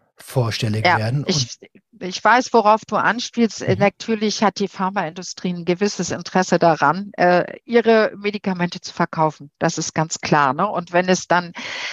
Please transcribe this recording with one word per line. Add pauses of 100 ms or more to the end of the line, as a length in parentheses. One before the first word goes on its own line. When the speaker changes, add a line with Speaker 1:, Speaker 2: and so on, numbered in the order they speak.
(140)
Speaker 1:
vorstellig
Speaker 2:
Ja,
Speaker 1:
werden
und
Speaker 2:
ich, (400)
ich
weiß,
worauf
du
anspielst.
Äh,
Speaker 1:
Mhm.
Speaker 2:
natürlich
hat
die
Pharmaindustrie
ein
gewisses
Interesse
daran,
äh,
ihre
Medikamente
zu
verkaufen.
Das
ist
ganz
klar,
ne?
Und
wenn
es
dann, (400)